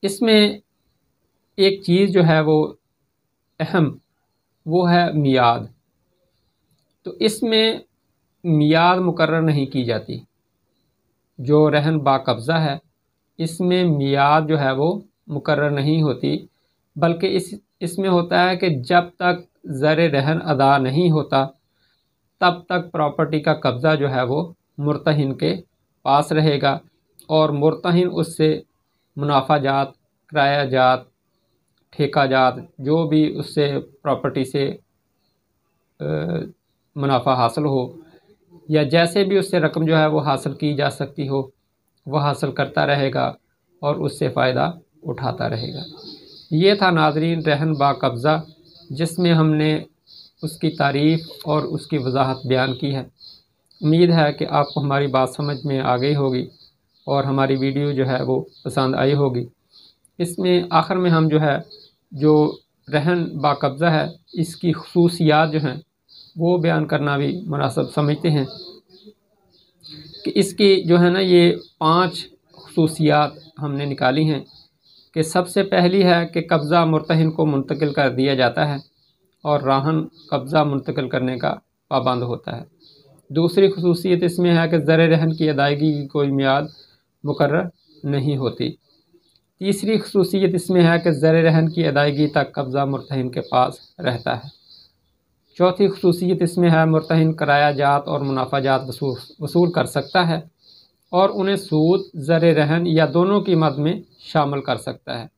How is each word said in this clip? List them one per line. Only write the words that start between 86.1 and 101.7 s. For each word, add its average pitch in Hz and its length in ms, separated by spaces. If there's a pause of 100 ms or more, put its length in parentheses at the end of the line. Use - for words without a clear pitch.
मियाद 139 380 (540)
मुकर्रर 147 460 (340)
नहीं 143 340
होती। 123 320 (920)
तीसरी 202 360
खसूसियत 190 580
इसमें 180 260
है 170 180
कि 170 140
ज़र 160 300
रहन 160 240
की 165 180
अदायगी 147 440
तक 143 260
कब्ज़ा 139 300
मुर्तहिन 135 440
के 131 140
पास 131 360 (220)
रहता 127 340
है। 139 160 (1080)
चौथी 185 300
खसूसियत 180 540
इसमें 175 280
है 160 180
मुर्तहिन 160 460
किराया 147 400
जात 143 340
और 147 160
मुनाफा 135 360
जात 135 220
वसूल, 131 340 (260)
वसूल 170 300
कर 147 160
सकता 175 360
है 165 200 (680)
और 190 200
उन्हें 196 260
सूद, 170 460 (140)